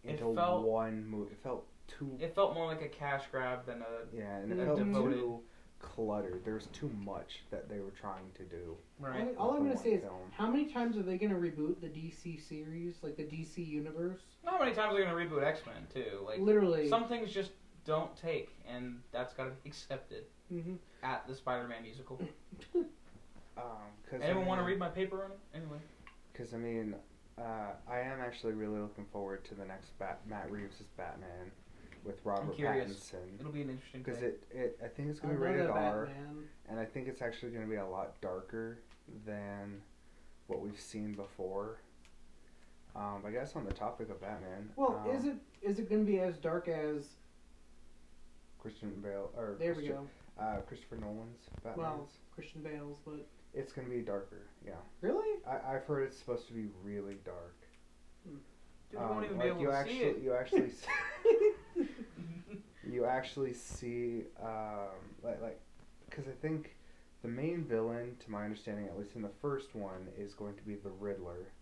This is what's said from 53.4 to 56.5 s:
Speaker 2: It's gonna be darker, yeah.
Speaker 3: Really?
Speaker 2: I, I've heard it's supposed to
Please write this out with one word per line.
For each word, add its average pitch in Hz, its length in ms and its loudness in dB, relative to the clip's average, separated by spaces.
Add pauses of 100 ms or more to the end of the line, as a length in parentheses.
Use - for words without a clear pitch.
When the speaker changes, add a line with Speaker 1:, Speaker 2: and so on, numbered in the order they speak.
Speaker 2:
It's 135 200 -4
gonna 127 160 -6
be 123 140 0
darker, 101 440 -4 (200)
yeah. 95 60 -8 (280)
Speaker 3:
Really? 392 460 2
Speaker 2:
I, 135 300 0
I've 131 80 -2
heard 143 180 2
it's 131 160 -2
supposed 120 300 -4
to 113 60 -12